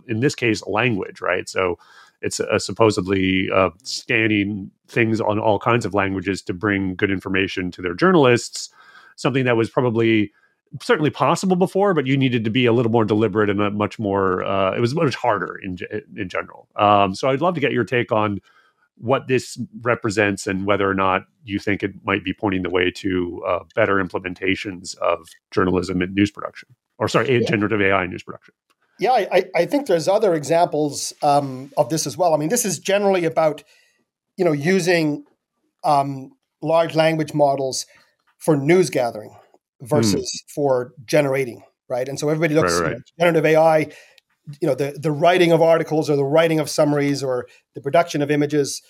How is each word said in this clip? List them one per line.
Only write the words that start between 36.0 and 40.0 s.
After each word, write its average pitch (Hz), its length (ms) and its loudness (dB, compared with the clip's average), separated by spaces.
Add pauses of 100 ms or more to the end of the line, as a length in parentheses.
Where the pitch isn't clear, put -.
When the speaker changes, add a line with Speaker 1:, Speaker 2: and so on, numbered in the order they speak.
Speaker 2:
large 160 360 0
language 160 380 2
models 139 520 0 (520)
for 156 180 2
news 160 340 4
gathering 117 460 -4 (460)
versus 110 500 0